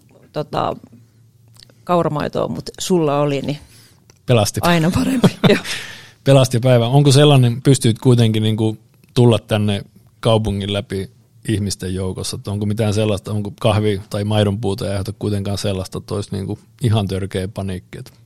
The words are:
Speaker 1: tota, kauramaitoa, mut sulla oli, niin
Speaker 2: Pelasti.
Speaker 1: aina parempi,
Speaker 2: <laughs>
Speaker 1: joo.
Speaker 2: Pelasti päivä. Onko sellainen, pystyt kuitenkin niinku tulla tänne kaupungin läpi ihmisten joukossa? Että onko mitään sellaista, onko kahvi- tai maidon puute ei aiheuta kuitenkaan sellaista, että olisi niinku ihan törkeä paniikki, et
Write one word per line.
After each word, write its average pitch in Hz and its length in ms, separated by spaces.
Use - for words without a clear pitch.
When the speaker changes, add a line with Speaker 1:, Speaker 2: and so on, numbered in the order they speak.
Speaker 1:
tota, - 440
kauramaitoa, 160 640
mut - 220
sulla 151 400
oli, 143 200
niin 131 180
Speaker 2:
Pelasti. 107 360
Speaker 1:
aina 165 280
parempi, 247 380
Speaker 2:
<laughs> 247 60
Speaker 1:
joo. 220 100
Speaker 2:
Pelasti 135 360
päivä. 123 260
Onko 143 260
sellainen, 131 500
pystyt 123 360
kuitenkin 117 440
niinku 110 360
tulla 120 240
tänne 104 440
kaupungin 101 520
läpi 98 380
ihmisten 101 460
joukossa? 92 420
Että - 140
onko 104 160
mitään 104 280
sellaista, 104 380
onko 104 180
kahvi- 107 400
tai 104 140
maidon 104 360
puute 98 240
ei 101 60
aiheuta 101 280
kuitenkaan 104 400
sellaista, 95 400
että - 160
olisi 101 180
niinku 98 260
ihan 107 260
törkeä 95 400
paniikki, 95 500
et - 140